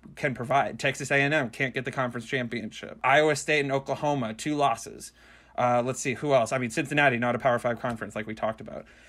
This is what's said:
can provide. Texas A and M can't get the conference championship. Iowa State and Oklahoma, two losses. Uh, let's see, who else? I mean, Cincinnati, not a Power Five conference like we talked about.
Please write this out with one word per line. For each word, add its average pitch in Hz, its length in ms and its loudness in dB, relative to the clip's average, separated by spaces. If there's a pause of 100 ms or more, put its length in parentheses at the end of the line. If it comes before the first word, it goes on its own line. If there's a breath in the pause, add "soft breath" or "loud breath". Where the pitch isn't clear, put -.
(160)
can 135 180 -2
provide. 117 440 0
Texas 135 320 -2
A 143 40 2
and 139 180 4
M 147 160 0
can't 131 240 -4
get 131 120 -4
the 131 60 -8
conference 120 360 -4
championship. 120 760 -6
Iowa 147 340 6
State 151 240 0
and 139 120 0
Oklahoma, 135 600 -2
two 151 200 -4
losses. - 580 -2 (440 soft breath)
Uh, 120 280 4
let's 127 160 -2
see, 127 140 -2
who 147 200 0
else? 117 180 4
I 135 60 0
mean, 123 120 -2
Cincinnati, 143 460 2
not 120 180 2
a 120 40 0
Power 123 200 4
Five 117 220 -2
conference 113 340 -6
like 107 120 -6
we 110 80 -8
talked 110 260 -4
about. - 240 -12 (240 loud breath)